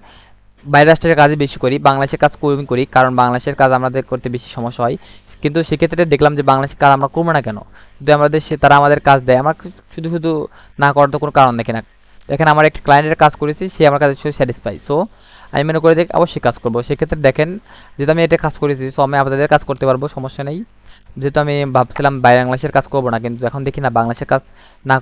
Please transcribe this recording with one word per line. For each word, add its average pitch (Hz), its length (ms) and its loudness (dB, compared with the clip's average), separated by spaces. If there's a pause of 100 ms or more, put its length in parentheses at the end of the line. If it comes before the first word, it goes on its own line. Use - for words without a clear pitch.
(680)
বাইরের 143 220 4
রাষ্ট্রের 165 280 2
কাজে 147 200 4
বেশি 143 240 -4
করি, 135 180 -2
বাংলাদেশের 139 400 0
কাজ - 180 0
কম 143 280 -2
করি 131 220 -2
কারণ 131 300 2
বাংলাদেশের 123 380 0
কাজ 131 180 2
আমাদের 127 300 -2
করতে 127 260 -8
বেশি 120 260 -10
সমস্যা 120 300 -6
হয়। - 120 -4 (460)
কিন্তু 151 200 -2
সেক্ষেত্রে 160 420 -2
দেখলাম 147 320 2
যে 143 60 -2
বাংলাদেশের 135 360 0
কাজ 143 140 4
আমরা 139 160 0
করবো 170 240 -2
না 147 100 -2
কেন, 110 140 -8 (460)
যদি 143 100 2
আমাদের 147 280 2
সে, 156 160 -6
তারা 143 200 6
আমাদের 143 240 4
কাজ 139 220 4
দেয়, 127 140 4
আমরা 147 180 0 (400)
শুধু 165 160 -8
শুধু 160 360 -4 (320)
না 143 140 2
করার 139 180 2
তো 147 80 -4
কোনো 143 140 -6
কারণ 131 240 4
দেখি 117 160 -6
না। 113 100 -6 (480)
দেখেন, 147 220 0
আমার 151 160 4
একটা - 180 -6
ক্লায়েন্টের 151 380 2
কাজ 151 160 4
করেছি, 151 240 -4 (100)
সে - 160 -4
আমার 139 120 0
কাছে 143 120 2 (240)
স্যাটিসফাই। 117 380 -4 (120)
So, 143 60 -2 (580)
আমি 139 160 0
মনে 160 160 -2
করি 165 140 6
যে 170 60 2 (140)
অবশ্যই 165 280 -2
কাজ 117 160 -2
করবো। 117 160 -4 (100)
সেক্ষেত্রে 156 300 -4 (100)
দেখেন, 151 200 0 (480)
যেহেতু 143 180 0
আমি 165 120 0
এটা 165 100 2 (100)
কাজ 151 160 -6
করেছি, 143 220 -4 (100)
so - 120 -2
আমি 143 160 -2
আপনাদের 135 320 -2
কাজ 147 140 2
করতে 139 200 -6
পারবো, 131 160 -2 (120)
সমস্যা 131 320 -10
নেই। 156 100 -8 (600)
যেহেতু 143 240 -2
আমি 147 100 -2 (220)
ভাবছিলাম 139 380 0 (100)
বাইরে 123 180 6
বাংলাদেশের 127 340 -4
কাজ 135 160 0
করবো 135 220 -2
না, 113 100 -2
কিন্তু 120 260 -10
এখন 135 160 -8
দেখি 139 180 -6
না, 127 140 -2
বাংলাদেশের 117 340 -2
কাজ 135 100 0 (480)
না 131 120 2